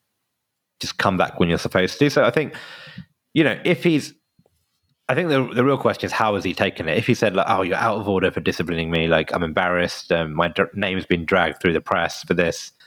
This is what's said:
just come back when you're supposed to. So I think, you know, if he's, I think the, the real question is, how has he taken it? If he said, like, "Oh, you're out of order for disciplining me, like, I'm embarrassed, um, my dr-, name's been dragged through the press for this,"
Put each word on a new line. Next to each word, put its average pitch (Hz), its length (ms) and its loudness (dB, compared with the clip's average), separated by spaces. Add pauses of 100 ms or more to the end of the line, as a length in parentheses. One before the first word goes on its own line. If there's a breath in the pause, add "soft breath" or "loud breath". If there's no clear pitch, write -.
(800)
just - 180 -10
come 95 200 2
back - 200 -2
when 90 120 2
you're 82 80 2
supposed - 420 0
to. 143 100 4
So 139 140 4
I 117 60 4
think, 139 240 -2 (800 loud breath)
you 156 100 4
know, 110 200 2
if 170 200 0
he's, 160 300 0 (920)
I 131 60 2
think 170 140 0
the, 135 180 2
the 117 180 0
real 139 140 4
question 104 280 0
is, 87 60 -4
how 107 220 0
has 92 80 -2
he 90 120 -2
taken 87 340 -2
it? 78 100 2
If 120 80 -2
he 127 80 4
said, 95 220 0
like, 92 120 2
"Oh, 95 140 2
you're 87 140 -2
out 104 220 0
of 101 100 -6
order 92 240 2
for 92 80 -6
disciplining 82 500 -2
me, 82 160 2
like, 80 260 2
I'm 87 120 0
embarrassed, 87 640 -2
um, 82 240 0
my 85 140 2
dr-, 95 260 -2
name's 95 320 -4
been 85 180 0
dragged 85 360 0
through 85 140 2
the 80 60 0
press 87 440 -4
for 90 100 -2
this," 85 380 -2 (140 soft breath)